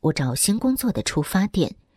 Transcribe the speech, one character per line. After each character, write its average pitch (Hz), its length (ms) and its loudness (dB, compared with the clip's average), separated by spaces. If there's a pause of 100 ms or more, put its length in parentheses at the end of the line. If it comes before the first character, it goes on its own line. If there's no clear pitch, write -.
我 156 120 2
找 127 220 -2
新 202 240 2
工 262 160 0
作 254 160 -2
的 - 100 -2
出 - 180 -2
发 190 280 0
点， - 280 0 (200)